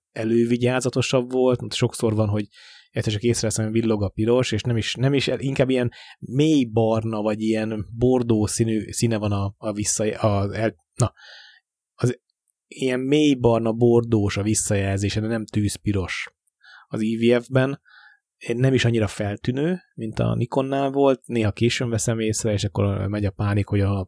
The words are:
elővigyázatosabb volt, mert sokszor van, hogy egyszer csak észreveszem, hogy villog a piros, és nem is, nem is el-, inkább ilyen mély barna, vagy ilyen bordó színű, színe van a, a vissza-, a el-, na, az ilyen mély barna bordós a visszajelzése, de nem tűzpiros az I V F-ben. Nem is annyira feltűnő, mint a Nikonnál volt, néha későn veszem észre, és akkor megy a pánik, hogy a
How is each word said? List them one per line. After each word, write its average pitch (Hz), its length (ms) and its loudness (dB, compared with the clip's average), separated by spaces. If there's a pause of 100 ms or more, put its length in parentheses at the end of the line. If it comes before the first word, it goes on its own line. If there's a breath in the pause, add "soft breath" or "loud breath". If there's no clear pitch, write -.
(120)
elővigyázatosabb 123 1200 0
volt, 127 280 2
mert 110 140 -8
sokszor 113 400 0
van, 107 140 0
hogy 104 180 -2 (440 loud breath)
egyszer - 220 -4
csak 104 100 -4
észreveszem, 113 420 0
hogy 110 160 0
villog 110 220 0
a 98 60 -2
piros, 120 440 0
és 107 100 -2
nem 120 140 -2
is, - 180 -4
nem 135 200 0
is 135 140 0
el-, 127 120 -2
inkább 135 300 0
ilyen 123 200 2 (280 loud breath)
mély 143 460 2
barna, 110 580 0
vagy 107 180 -2
ilyen 110 460 -2 (100)
bordó 117 500 2
színű, 110 440 -2
színe 113 260 0
van 104 160 -2
a, 98 240 -2
a 110 160 -6
vissza-, 104 480 -2
a 101 340 0
el-, 110 200 -2 (200)
na, - 180 0 (840 loud breath)
az - 240 -2 (480)
ilyen 127 340 -4
mély 143 340 4
barna 117 380 2
bordós 117 640 2
a 101 60 -2
visszajelzése, 98 800 0
de 107 60 -4
nem 113 180 -4
tűzpiros - 880 -4 (540 loud breath)
az 110 120 -6
I 113 160 -2 (200)
V 120 60 0
F-ben. 131 380 0 (760 soft breath)
Nem 131 180 2
is 120 100 4
annyira 117 220 2
feltűnő, 131 720 -4 (160)
mint 110 240 -10
a 113 160 2
Nikonnál 135 560 -2
volt, 139 360 4
néha 110 240 0
későn 120 400 0
veszem 113 280 -2
észre, 110 340 -2
és 104 120 -2
akkor 101 420 -2
megy 104 180 -4
a 95 60 0
pánik, 101 360 -2
hogy 101 140 0
a 98 280 0